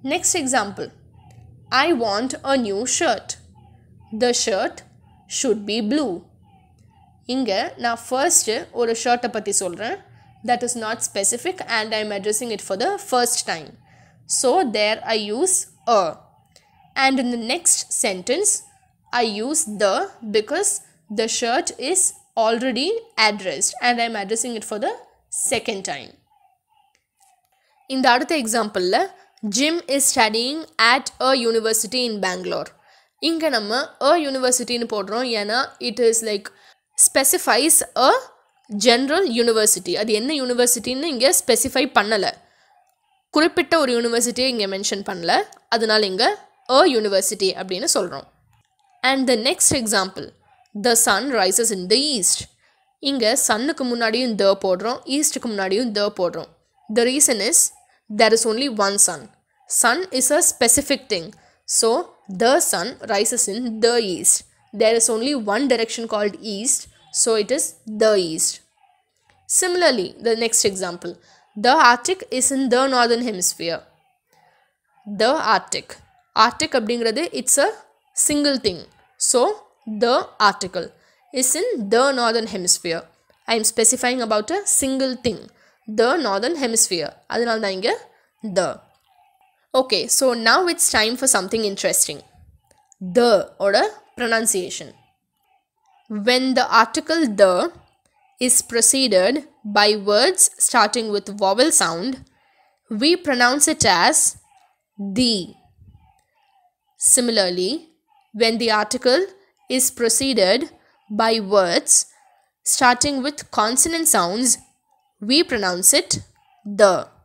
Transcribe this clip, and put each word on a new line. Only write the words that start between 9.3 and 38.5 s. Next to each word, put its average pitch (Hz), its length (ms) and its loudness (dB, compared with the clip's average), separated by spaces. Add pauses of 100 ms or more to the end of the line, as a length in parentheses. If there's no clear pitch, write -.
சொல்றேன். 196 440 -4 (480)
That 240 240 0
is 240 60 -6
not 220 240 -6 (140)
specific 240 540 -4
and 220 280 -2
I 214 100 -2
am 208 60 -8
addressing 214 400 -4
it 202 120 -8
for 190 180 -6
the 370 120 0 (180)
first 240 360 0
time. 165 220 -8 (580)
So - 260 0 (180)
there 214 340 0
I 214 280 -2
use 330 240 0 (300)
a. 233 140 4 (960)
And 269 220 2
in 247 120 -2
the 233 160 -6
next - 460 -2 (100)
sentence, 240 500 -2 (600)
I 240 120 0 (180)
use 294 200 -2 (160)
the 202 160 2 (360)
because 285 420 -2 (440)
the 226 120 -2
shirt 247 500 -2
is 311 220 -2 (360)
already 233 520 0 (280)
addressed 190 640 0
and 247 200 0
I 233 80 -2
am 226 80 -6
addressing 226 380 -6
it 214 100 -10
for 214 140 -8
the 330 160 -4 (340)
second 220 560 -4
time. 143 260 -10 (1800)
இந்த 262 200 2
அடுத்த 269 280 0
எக்ஸாம்பிள்ல, 220 680 0 (500)
"Jim 320 300 0
is 277 140 0 (140)
studying 240 520 -2 (160)
at 240 220 4 (180)
a 262 120 4
university 226 680 -2
in 220 160 -6
Bangalore." 180 440 -4 (540)
இங்க 320 300 -2
நம்ம 220 280 -2 (240)
a 285 160 4
university-ன்னு 247 680 -2
போடுறோம். 214 360 -6
ஏன்னா, 233 640 -4
it 240 140 -6
is, 226 260 2
like, 208 180 -4 (500)
specifies - 1040 2
a 262 120 6 (680)